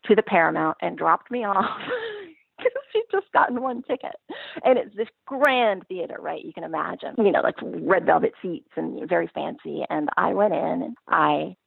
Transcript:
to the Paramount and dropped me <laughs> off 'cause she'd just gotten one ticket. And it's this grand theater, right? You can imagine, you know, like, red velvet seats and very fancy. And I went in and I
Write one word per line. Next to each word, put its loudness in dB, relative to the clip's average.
to 6
the 4
Paramount 2
and -4
dropped 2
me -4
<laughs> -
off 0
'cause 0
she'd 0
just -2
gotten 2
one -4
ticket. -6
And 6
it's -6
this -4
grand 2
theater, -6
right? -8
You -14
can -12
imagine, -6
you 6
know, 4
like, 0
red 0
velvet 4
seats -8
and -6
very 0
fancy. -6
And -2
I 2
went 4
in -2
and -8
I 2